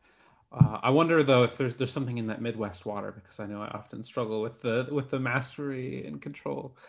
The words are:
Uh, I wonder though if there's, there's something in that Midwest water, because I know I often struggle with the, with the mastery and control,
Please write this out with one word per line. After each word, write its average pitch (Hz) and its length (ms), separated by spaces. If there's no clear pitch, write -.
Uh, 110 320
I 120 60
wonder 160 340
though 131 200
if 117 160
there's, 127 160
there's 127 180
something 123 240
in 113 120
that 110 120
Midwest 107 460
water, 101 260
because - 260
I 107 80
know 101 140
I 107 80
often - 340
struggle 110 380
with 113 220
the, 127 280
with 143 200
the 135 80
mastery 131 880
and 151 160
control, 139 540